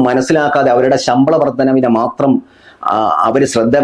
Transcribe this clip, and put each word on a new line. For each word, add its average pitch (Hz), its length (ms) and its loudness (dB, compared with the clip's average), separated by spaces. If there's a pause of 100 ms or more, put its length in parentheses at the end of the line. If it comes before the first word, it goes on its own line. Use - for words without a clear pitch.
മനസ്സിലാക്കാതെ 143 680 0
അവരുടെ 131 300 2
ശമ്പള 135 380 2
വർധനവിനെ 131 560 0
മാത്രം, 127 340 -2 (600)
ആ, 101 40 0 (300)
അവര് 131 260 0
ശ്രദ്ധ 117 320 0